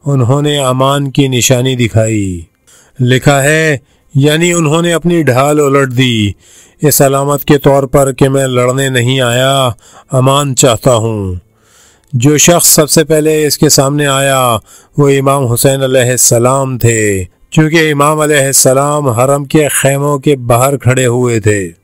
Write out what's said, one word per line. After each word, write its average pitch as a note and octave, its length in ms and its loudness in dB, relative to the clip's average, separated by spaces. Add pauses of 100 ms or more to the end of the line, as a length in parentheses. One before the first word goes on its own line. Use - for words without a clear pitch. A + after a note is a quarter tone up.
انہوں C#3 360 0
نے D3 180 -2
امان C3+ 520 -2
کی C#3 160 0
نشانی B2+ 480 0
دکھائی۔ A2 640 -2 (580)
لکھا C3 440 2
ہے، D#3 340 0 (380)
یعنی D#3 380 2
انہوں E3 280 0
نے E3+ 120 0
اپنی E3+ 280 0
ڈھال C#3 380 0
الٹ C#3 380 0
دی، A2+ 340 0 (500)
اس D3 200 0
علامت C#3 420 0
کے D3 140 2
طور C#3 260 2
پر C#3 280 0
کہ C3+ 180 0
میں C3+ 180 0
لڑنے B2+ 420 -2
نہیں C3 320 0
آیا، B2+ 480 0 (420)
امان C3+ 440 0
چاہتا B2 400 2
ہوں۔ G#2+ 400 -4 (760)
جو C#3 240 2
شخص E3+ 300 2
سب D3+ 220 0
سے E3 140 2
پہلے D#3 440 0
اس C#3 100 -4
کے D#3 120 2
سامنے C#3+ 380 0
آیا، C3+ 500 0 (400)
وہ D3 120 2
امام C#3 360 0
حسین C3+ 380 0
علیہ C3 280 2
السلام B2+ 680 0
تھے۔ G#2+ 460 0 (260)
چونکہ D#3 420 2
امام D3 280 0
علیہ D3 260 0
السلام C#3 640 0
حرم C3+ 380 0
کے D3+ 220 0
خیموں C#3 520 -2
کے D3 160 0
باہر B2 420 0
کھڑے B2+ 280 0
ہوئے A#2+ 340 0
تھے۔ G2+ 300 -2 (140)